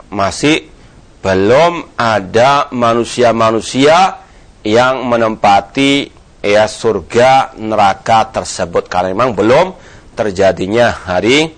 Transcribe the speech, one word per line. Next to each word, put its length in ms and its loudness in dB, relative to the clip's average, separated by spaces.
masih 640 -4
belum 800 0
ada 720 0
manusia-manusia 1500 0
yang 400 0
menempati, 1040 0
ya, 240 2
surga 960 0
neraka 720 0
tersebut, 560 -6
karena 240 -4
memang 240 -2
belum 400 2
terjadinya 800 0
hari 640 0